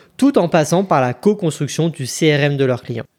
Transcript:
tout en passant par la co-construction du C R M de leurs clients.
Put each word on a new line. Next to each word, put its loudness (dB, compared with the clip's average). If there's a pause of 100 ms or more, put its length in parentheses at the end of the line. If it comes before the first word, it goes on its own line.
(180)
tout 2
en 0
passant 2
par 2
la 0
co-construction -2
du -8
C 0
R 0
M 0
de 2
leurs -2
clients. -10 (140)